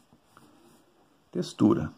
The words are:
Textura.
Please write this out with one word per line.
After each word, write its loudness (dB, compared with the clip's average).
Textura. 0